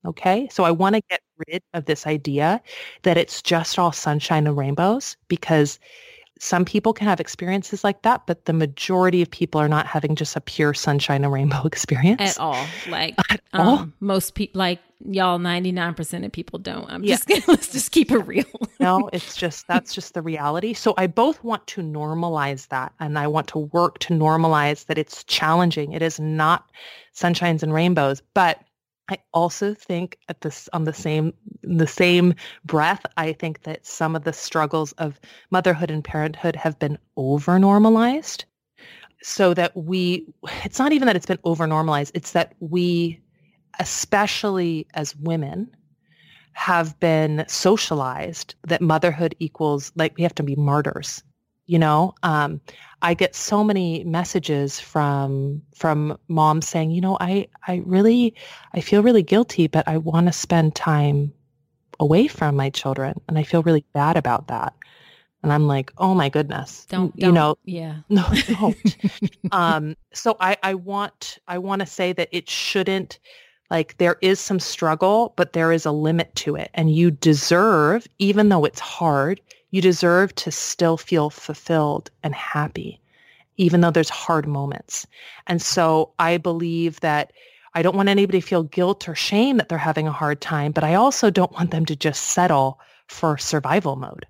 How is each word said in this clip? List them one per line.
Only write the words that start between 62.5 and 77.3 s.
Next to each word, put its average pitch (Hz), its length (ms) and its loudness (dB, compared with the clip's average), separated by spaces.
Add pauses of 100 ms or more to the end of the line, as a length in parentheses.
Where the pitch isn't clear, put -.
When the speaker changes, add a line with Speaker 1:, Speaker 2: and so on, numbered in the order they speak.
Speaker 1:
my 135 140 0
children, 135 580 -6
and 156 100 0
I 156 60 0
feel 165 180 0
really 156 220 2 (100)
bad 151 240 2
about 127 300 -2
that." - 260 -6 (680)
And 147 100 0
I'm 151 140 4
like, 139 300 -2
"Oh 190 180 0
my 151 140 2
goodness." 147 600 -4
Speaker 2:
Don't, 185 260 -2
Speaker 1:
You 185 100 0
Speaker 2:
don't. 175 80 8
Speaker 1:
know, 156 300 4
Speaker 2:
Yeah. 165 380 -12
Speaker 1:
<laughs> - 80 -20
no, 190 160 4 (220)
don't. 214 520 0
Speaker 2:
<laughs> - 520 -4
Speaker 1:
Um, 160 440 0 (160)
so - 280 -2
I, 190 220 2
I 190 120 -2
want, 196 640 -8 (100)
I 180 100 -6
wanna 190 280 -4
say 180 260 -4
that 175 200 -4
it 175 180 -8
shouldn't, - 680 -4 (520)
like, 160 280 -2
there 175 220 4
is 190 200 2
some 190 200 -2
struggle, 190 760 0
but - 180 0
there 165 180 2
is 160 140 0
a 151 60 0
limit 156 440 0
to 147 200 -4
it. 156 180 -10
And 160 200 2
you 170 160 6
deserve, 165 960 4 (120)